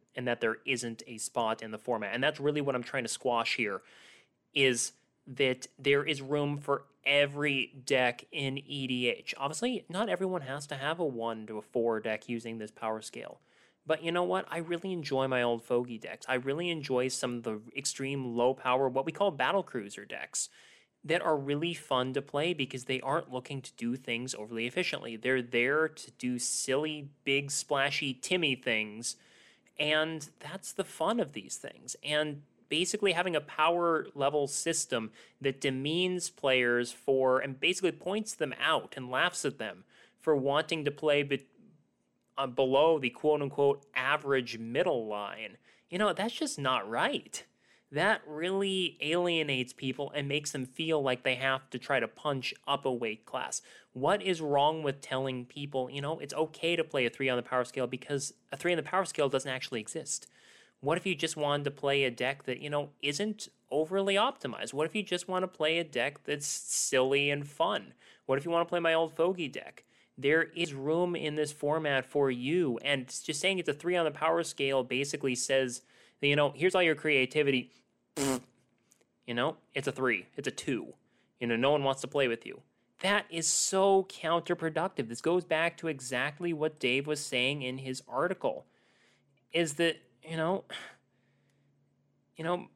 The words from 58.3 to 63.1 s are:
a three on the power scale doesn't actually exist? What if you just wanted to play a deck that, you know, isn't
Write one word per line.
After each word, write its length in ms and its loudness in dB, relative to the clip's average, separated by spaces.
a 40 -6
three 160 0
on 40 4
the 80 0
power 200 0
scale 240 0
doesn't 220 0
actually 300 -4
exist? 480 -8
What 200 0
if 60 -6
you 120 0
just 200 -4
wanted 280 0
to 80 -2
play 320 2
a 80 2
deck 320 -2
that, 160 -4
you 100 -8
know, 200 -2
isn't 460 -4